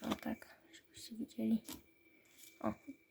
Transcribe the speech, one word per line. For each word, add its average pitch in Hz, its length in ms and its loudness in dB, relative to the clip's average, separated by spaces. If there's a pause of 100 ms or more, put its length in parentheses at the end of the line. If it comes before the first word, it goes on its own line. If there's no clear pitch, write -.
wam 214 140 2
tak, - 300 -2 (260)
żebyście - 420 -12
widzieli. 220 480 4 (960)
O, 220 120 2 (380)